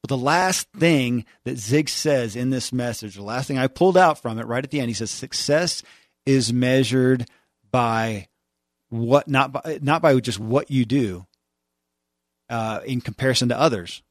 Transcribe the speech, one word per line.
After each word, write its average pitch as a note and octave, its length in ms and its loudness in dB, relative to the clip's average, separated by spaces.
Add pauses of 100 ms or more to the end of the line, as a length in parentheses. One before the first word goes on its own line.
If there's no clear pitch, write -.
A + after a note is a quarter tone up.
But A#2+ 60 -10
the C3+ 80 -2
last F3 560 0
thing B2+ 520 2 (180)
that B2+ 140 -6
Zig C3+ 320 0
says B2 460 0
in B2 160 -2
this B2+ 200 -4
message, A#2 440 -6
the G2 80 -16
last A#2+ 240 -6
thing C#3 100 -4
I C3 80 0
pulled F3 320 2
out E3+ 240 4
from A2+ 160 -6
it A2+ 80 -8
right A#2+ 180 -4
at C#3 60 -12
the D3 100 -4
end, A#2+ 100 -2
he A2+ 40 -4
says, G#2+ 160 -6
"Success - 720 -2 (440)
is B2+ 280 2
measured B2+ 760 2 (440)
by A2+ 560 0 (600)
what, A#2 380 2
not C3+ 260 0
by, D3 280 -6
not D#3 220 2
by C3+ 160 6
just G#2 200 -4
what A#2 300 -2
you C3 160 2
do, G#2 400 -2 (1200)
uh, A2 360 -4
in B2+ 160 -4
comparison B2 480 0
to A#2 100 -2
others A#2 520 0